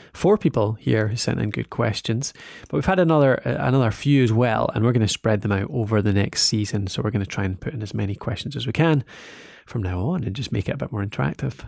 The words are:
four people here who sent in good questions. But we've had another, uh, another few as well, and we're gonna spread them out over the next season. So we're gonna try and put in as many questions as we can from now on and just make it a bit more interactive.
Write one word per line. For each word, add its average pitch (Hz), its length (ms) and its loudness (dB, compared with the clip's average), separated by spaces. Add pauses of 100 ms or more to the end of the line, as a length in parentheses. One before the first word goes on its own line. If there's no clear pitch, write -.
(120)
four 196 260 2
people 110 360 0
here 110 340 0
who 110 80 -4
sent - 240 -2
in 110 100 -2
good 113 200 -6
questions. 117 640 -2 (360)
But 147 80 -4
we've 147 100 0
had 185 140 4
another, 156 480 4
uh, 123 80 0 (100)
another 127 240 2
few 139 320 2
as 117 100 4
well, 113 420 2
and 107 100 2
we're 123 80 4
gonna 113 160 4
spread 107 320 0
them 104 120 0
out 98 180 0
over 110 300 0
the 104 120 2
next 98 300 0
season. 104 440 0
So - 160 -4
we're 107 80 0
gonna 101 160 -2
try - 180 -4
and 92 160 -2
put - 140 -8
in 113 80 -8
as 101 120 -8
many 101 200 -2
questions - 420 -6
as 123 120 -6
we 117 40 -4
can 151 300 4 (640)
from - 180 -6
now 90 180 -2
on 151 220 -2
and 98 140 -4
just 123 160 -6
make 104 160 -4
it - 60 -2
a - 40 -10
bit - 140 -6
more 101 120 -2
interactive. 135 500 -4 (140)